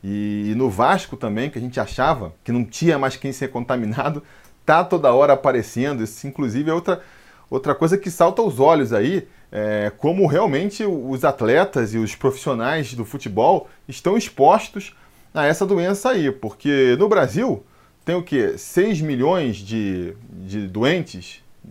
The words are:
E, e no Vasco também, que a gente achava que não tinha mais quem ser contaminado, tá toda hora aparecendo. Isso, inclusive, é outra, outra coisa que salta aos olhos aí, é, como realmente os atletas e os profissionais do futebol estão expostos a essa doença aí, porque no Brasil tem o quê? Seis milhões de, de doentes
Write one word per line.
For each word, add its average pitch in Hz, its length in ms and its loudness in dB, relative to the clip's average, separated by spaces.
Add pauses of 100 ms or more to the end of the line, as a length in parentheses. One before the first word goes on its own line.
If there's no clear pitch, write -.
E, 104 480 -4
e 110 40 -2
no 127 160 2
Vasco 131 440 0
também, 117 360 -6
que - 80 -10
a - 20 -8
gente 123 180 -8
achava 123 540 -2 (100)
que - 80 -6
não 120 140 0
tinha 165 320 0
mais 131 180 -2
quem 139 160 -8
ser 131 200 -6
contaminado, 123 720 -4 (420)
tá 160 180 4
toda 156 300 2
hora 139 200 6
aparecendo. 127 680 0
Isso, - 240 -8
inclusive, 139 460 -4
é - 20 0
outra, 170 280 -2 (460)
outra 139 280 -2
coisa 165 200 2
que 196 140 -4
salta 170 320 2
aos 156 180 0
olhos 143 320 4
aí, 127 360 0 (240)
é, 107 460 -2
como 180 280 2
realmente 175 580 0
os 135 400 -4
atletas 123 680 2
e 113 60 0
os 110 160 -2
profissionais 131 800 -2
do 117 100 -6
futebol 120 640 0 (180)
estão 185 300 -2
expostos - 760 2 (360)
a 151 140 0
essa 160 200 2
doença 196 440 0
aí, 160 220 2
porque 131 680 2
no 196 100 4
Brasil 185 560 2 (400)
tem 170 120 -2
o 175 80 -4
quê? 127 340 0
Seis 190 420 0
milhões 147 580 0
de, 98 580 -4 (160)
de 95 360 -10
doentes 110 760 -4 (280)